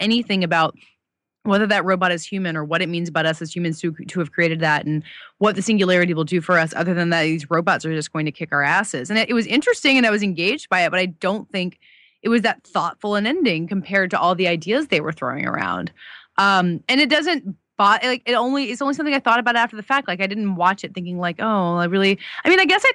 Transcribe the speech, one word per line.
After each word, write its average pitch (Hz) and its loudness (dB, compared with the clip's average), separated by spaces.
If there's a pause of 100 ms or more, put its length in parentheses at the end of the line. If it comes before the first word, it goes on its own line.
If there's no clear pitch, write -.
anything 208 0
about 165 0 (680)
whether 208 2
that 196 2
robot 180 2
is 175 -4
human 185 -4
or 156 -4
what 165 -2
it 180 -2
means 170 -4
about 160 -2
us 160 -2
as 160 -10
humans 170 -4
to, 170 -2 (160)
to - -6
have 160 -4
created 160 0
that 151 0
and 151 -2 (360)
what 208 2
the 202 -2
singularity 185 2
will 160 -2
do 175 -2
for 175 2
us, 160 0
other 170 -2
than 170 0
that 165 2
these 160 -2
robots 165 0
are 160 -4
just 151 -6
going 156 -4
to 151 -4
kick - -12
our 143 2
asses. 156 -2
And 214 0
it, 226 -2
it 226 -2
was 226 0
interesting 285 2
and 247 4
I 226 2
was 208 0
engaged 190 -2
by 185 2
it, 170 2
but 175 0
I 185 0
don't 190 -6
think 180 -6 (420)
it - -2
was 233 4
that 220 -2
thoughtful 202 -4
an 208 0
ending 226 0
compared 190 -2
to 180 -2
all 180 2
the 180 0
ideas 196 -2
they 165 0
were 160 -4
throwing 131 -6
around. - -4 (460)
Um, 185 2
and 262 4
it 294 4
doesn't 302 0 (340)
bo-, 208 6
like, 247 -2
it 240 0
only, 262 0
it's 247 -8
only 277 0
something 294 -2
I 277 0
thought 240 2
about 240 0
after 233 0
the 208 -12
fact. 277 -2
Like, 180 -4
I 196 2
didn't 202 -2
watch 180 2
it - -14
thinking, 180 -8
like, 175 -2
"Oh, 196 2
I 175 2
really," 196 2 (280)
I - 4
mean, 370 6
I 381 4
guess 370 2
I 523 6